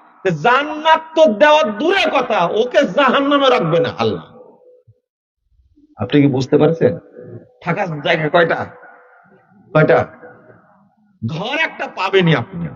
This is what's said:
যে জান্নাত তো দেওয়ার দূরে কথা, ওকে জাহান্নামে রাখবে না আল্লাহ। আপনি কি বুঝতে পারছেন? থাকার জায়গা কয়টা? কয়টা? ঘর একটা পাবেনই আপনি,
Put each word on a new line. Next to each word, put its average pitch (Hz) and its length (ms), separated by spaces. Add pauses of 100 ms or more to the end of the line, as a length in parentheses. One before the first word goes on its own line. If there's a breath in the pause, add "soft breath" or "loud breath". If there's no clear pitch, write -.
(260)
যে 185 60
জান্নাত 302 720 (140)
তো 311 180
দেওয়ার 302 440
দূরে 349 420
কথা, 202 260
ওকে 233 380
জাহান্নামে 277 680
রাখবে 170 300
না 113 180
আল্লাহ। 214 260 (1700)
আপনি 143 240
কি 139 60
বুঝতে 131 300
পারছেন? 151 400 (680)
থাকার 175 380
জায়গা 160 280
কয়টা? 165 360 (1080)
কয়টা? 156 340 (1200)
ঘর 208 280
একটা 311 300
পাবেনই 185 480
আপনি, 85 300 (100)